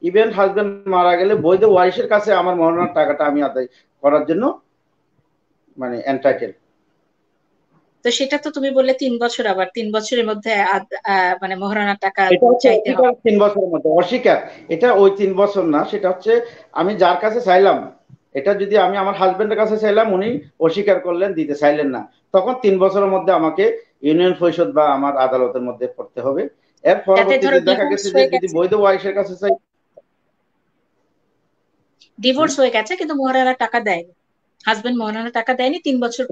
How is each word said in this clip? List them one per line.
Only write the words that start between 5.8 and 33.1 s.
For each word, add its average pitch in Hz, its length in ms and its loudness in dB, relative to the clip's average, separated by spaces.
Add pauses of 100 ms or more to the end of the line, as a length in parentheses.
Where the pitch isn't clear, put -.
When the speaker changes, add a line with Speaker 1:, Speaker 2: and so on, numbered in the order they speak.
Speaker 1:
এনটাইটেল। 127 460 -2 (1500)
Speaker 2:
তো 240 80 -2
সেটা 269 280 -2
তো 294 120 -10
তুমি 277 200 -4
বললে 262 240 2
তিন 247 240 -4
বছর, 240 280 -2
আবার 185 280 0
তিন 214 180 -6
বছরের 220 340 -2
মধ্যে 214 280 -4
আদ-, 196 500 -2
আহ, 185 360 0
মানে 190 160 -6
মহারণার 202 440 -4
টাকা 196 260 0
Speaker 1:
এটা 185 200 4
হচ্ছে 247 220 4
Speaker 2:
চাইতে 220 220 2
হবে। 254 180 4
Speaker 1:
অস্বীকার 240 220 -2
তিন 208 80 4
বছরের 202 300 2
মধ্যে, 156 200 -2
অস্বীকার। 175 640 2 (180)
এটা 240 240 2
ওই 196 240 6
তিন 196 180 0
বছর 196 280 0
না, 156 220 0
সেটা 185 240 -4
হচ্ছে 226 320 0 (320)
আমি 180 220 -2
যার 175 220 4
কাছে 220 240 -2
চাইলাম, 180 520 2 (400)
এটা 190 220 -2
যদি 202 240 0
আমি 190 180 2
আমার 196 180 -2
হাজব্যান্ডের 196 440 0
কাছে 214 200 0
চাইলাম, 214 340 2
উনি 220 280 -2 (200)
অস্বীকার 180 400 0
করলেন, 180 320 -2
দিতে 147 220 -6
চাইলেন 147 340 0
না, 117 240 -8 (200)
তখন 190 300 0
তিন 196 160 4
বছরের 190 280 2
মধ্যে 185 260 0
আমাকে 170 460 0 (220)
union 170 380 2
পরিষদ 165 340 0
বা 151 140 2
আমার 139 300 0
আদালতের 127 460 0
মধ্যে 123 340 -6
পড়তে - 240 -12
হবে। 143 280 -4 (340)
এর 170 120 4
Speaker 2:
যাতে - 80 -2
ধরো 190 140 2
Speaker 1:
পরবর্তীতে 185 440 2
দেখা 185 220 0
Speaker 2:
ডিভোর্স 190 80 -2
Speaker 1:
গেছে 202 200 -4
যে 180 40 -2
Speaker 2:
হয়ে 180 120 4
Speaker 1:
যদি 180 120 -2
Speaker 2:
গেছে। 180 180 -6
Speaker 1:
বৈধ 185 180 0
ওয়ারিশের 196 400 0
কাছে 196 220 -4
চাই, 202 140 -2 (2750)
Speaker 2:
Divorce 269 360 0
Speaker 1:
হুম। 277 60 2
Speaker 2:
হয়ে 247 80 4
গেছে 233 260 -2
কিন্তু 320 180 -6